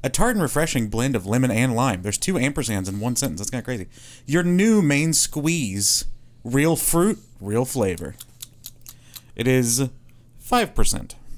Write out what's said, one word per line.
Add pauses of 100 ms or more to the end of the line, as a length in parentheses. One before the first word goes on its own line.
A
tart
and
refreshing
blend
of
lemon
and
lime.
There's
two
ampersands
in
one
sentence.
That's
kinda
crazy. (400)
Your
new
main
squeeze. (380)
Real
fruit, (240)
real
flavor. (1200)
It
is (500)
five
percent. (220)